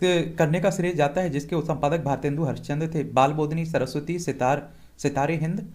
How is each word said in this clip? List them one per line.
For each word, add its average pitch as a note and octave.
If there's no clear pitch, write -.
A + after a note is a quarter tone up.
करने E3
का F#3+
श्रेय F3
जाता D3
है, F3+
जिसके C#3+
संपादक D3+
भारतेंदु C#3+
हरिश्चंद्र D3
थे। D#3+
बाल C3
बोधनी, D#3
सरस्वती, D#3+
सितार, -
सितारे C#3+
हिंद F3